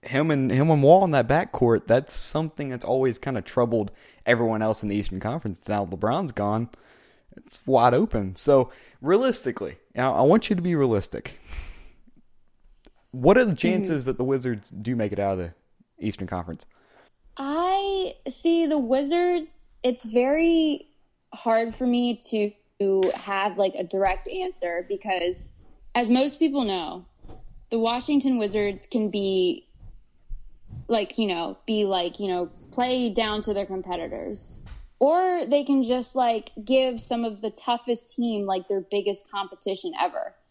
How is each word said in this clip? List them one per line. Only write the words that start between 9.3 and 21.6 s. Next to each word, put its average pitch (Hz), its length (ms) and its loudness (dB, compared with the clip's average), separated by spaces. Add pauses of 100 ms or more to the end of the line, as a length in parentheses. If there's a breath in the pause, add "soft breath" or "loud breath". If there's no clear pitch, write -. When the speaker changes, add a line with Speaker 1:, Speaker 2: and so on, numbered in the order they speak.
Speaker 1:
now 127 180 2
I 73 80 4
want 175 280 6
you 208 60 2
to 175 60 -2
be 175 140 0
realistic. 120 640 -2 (1700 loud breath)
What 139 260 6
are 254 80 6
the 202 60 2
Speaker 2:
Mm-hmm. 160 40 2
Speaker 1:
chances 185 500 0
that 127 120 -2
the 131 60 -2
Wizards 127 460 -2
do 110 260 -6
make 107 180 -2
it 98 60 -4
out 98 140 2
of 95 60 -2
the 85 140 -6 (460)
Eastern 101 280 -6
Conference? 87 380 -8 (720 soft breath)
Speaker 2:
I 370 760 -2 (160)
see 330 380 2
the 302 100 2
Wizards, 311 920 0 (140)
it's 247 200 0
very 302 840 2 (440)
hard 226 400 0